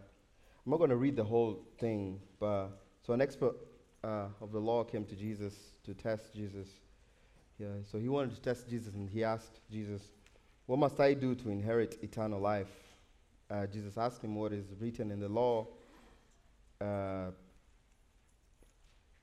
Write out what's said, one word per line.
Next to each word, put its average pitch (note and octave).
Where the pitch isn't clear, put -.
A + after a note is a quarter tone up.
I'm B2
not D#3
gonna C#3+
read C3+
the G#2+
whole A#2
thing, G2+
but G2+
so A#2+
an A#2+
expert, C3+
uh, G#2+
of G#2+
the G#2+
law A2+
came A2+
to G2+
Jesus G2+
to G2
test A2
Jesus. G2
Yeah, G#2+
so G#2+
he A#2
wanted C3+
to -
test A#2+
Jesus, A2
and G2+
he A2
asked A2
Jesus, G#2
"What B2+
must C#3+
I C#3
do C3
to B2
inherit G#2
eternal G#2+
life?" G2+
Uh, G2+
Jesus G2+
asked A#2+
him, G#2+
"What G#2+
is G2
written A#2
in G2+
the G2+
law?" A2+
Uh, G2